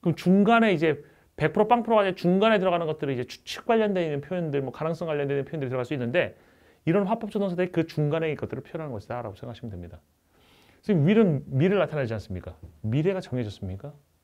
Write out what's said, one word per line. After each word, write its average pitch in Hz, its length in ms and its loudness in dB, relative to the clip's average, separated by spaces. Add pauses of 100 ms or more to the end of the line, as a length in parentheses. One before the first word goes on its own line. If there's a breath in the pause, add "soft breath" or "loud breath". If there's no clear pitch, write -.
그럼 165 140 0
중간에 202 580 4
이제 156 300 2 (320 loud breath)
백 156 160 0
프로 208 160 2
빵 240 140 4
프로가 226 200 2
아니라 190 140 0
중간에 196 440 4
들어가는 175 260 2
것들이 151 280 -2
이제 123 100 -2
추측 - 420 -12
관련된 208 380 2
있는 143 180 -2
표현들, 156 400 -4
뭐 131 100 -6
가능성 160 360 -4
관련된 143 380 -2
표현들이 139 240 -6
들어갈 127 160 -2
수 151 80 -6
있는데 127 440 -2 (480 soft breath)
이런 190 220 2
화법 226 240 -4
조동사들이 185 400 -2
그 160 160 0
중간에 151 400 -2
있는 147 100 -4
것들을 127 240 -6
표현하는 151 300 -10
것이다라고 113 440 -10
생각하시면 117 360 -12
됩니다. 87 280 -12 (840 soft breath)
선생님, 165 260 4
will은 202 400 4
미래를 180 320 2
나타내지 143 340 -2
않습니까? 92 420 -10 (260)
미래가 156 380 0
정해졌습니까? 107 760 -8 (300)